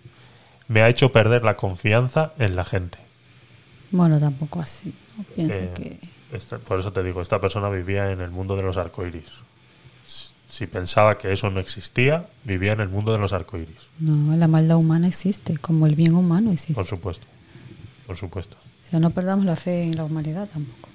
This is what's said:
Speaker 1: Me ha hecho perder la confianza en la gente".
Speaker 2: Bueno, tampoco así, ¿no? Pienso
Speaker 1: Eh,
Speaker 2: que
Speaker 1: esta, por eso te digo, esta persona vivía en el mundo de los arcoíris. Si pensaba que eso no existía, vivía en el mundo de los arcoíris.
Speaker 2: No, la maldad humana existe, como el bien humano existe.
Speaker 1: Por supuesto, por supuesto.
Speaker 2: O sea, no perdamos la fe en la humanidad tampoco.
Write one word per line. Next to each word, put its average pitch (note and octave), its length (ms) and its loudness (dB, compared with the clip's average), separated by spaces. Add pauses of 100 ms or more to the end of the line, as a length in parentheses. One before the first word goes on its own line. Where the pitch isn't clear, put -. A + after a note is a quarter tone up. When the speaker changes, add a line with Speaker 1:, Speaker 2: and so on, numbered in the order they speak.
(680)
Speaker 1:
Me G#2+ 140 4
ha A2+ 80 8
hecho B2+ 220 4
perder A2+ 320 4
la G#2+ 120 2
confianza A#2 800 0
en G2+ 180 0
la F#2 100 -2
gente". F2+ 320 -6 (920)
Speaker 2:
Bueno, E3+ 280 4
tampoco D3 400 -2
así, - 340 -10 (240)
¿no? G#3 60 -12 (120)
Pienso D#4+ 240 -2
Speaker 1:
Eh, F2+ 160 -6
Speaker 2:
que - 240 -10 (380)
Speaker 1:
esta, - 220 -12
por F#2+ 200 -4
eso F#2+ 140 -4
te F#2+ 80 -2
digo, F2+ 200 -4
esta F#2+ 200 -2
persona G2+ 280 -2
vivía G2 420 -2
en F#2 100 -6
el F2 80 -8
mundo F#2+ 260 -4
de G2 80 -2
los F#2 140 -2
arcoíris. E2+ 480 -8 (1300)
Si - 160 -8
pensaba G#2 500 4
que F#2+ 140 -4
eso G2+ 180 0
no F#2+ 120 -2
existía, C3+ 640 -2 (180)
vivía G2 300 0
en A2 80 -2
el G2 80 -2
mundo G#2 240 -2
de A2+ 60 2
los G2 120 0
arcoíris. E2 460 -8 (220)
Speaker 2:
No, D3+ 360 2
la E3 140 4
maldad D#3+ 260 4
humana E3 320 4
existe, F3+ 500 -2
como D#3 300 2
el D3+ 80 4
bien E3 180 4
humano F3+ 380 4
existe. D#3+ 220 -2
Speaker 1:
Por F#2+ 120 -2
supuesto, F2 400 -8 (800)
por F#2 120 -10
supuesto. - 400 -10 (280)
Speaker 2:
O - 40 -20
sea, E3 100 0
no E3 120 4
perdamos F#3+ 340 0
la E3+ 100 0
fe F3 280 -4
en E3 120 -2
la D#3+ 80 -4
humanidad D#3 480 -6
tampoco. C#3 440 -12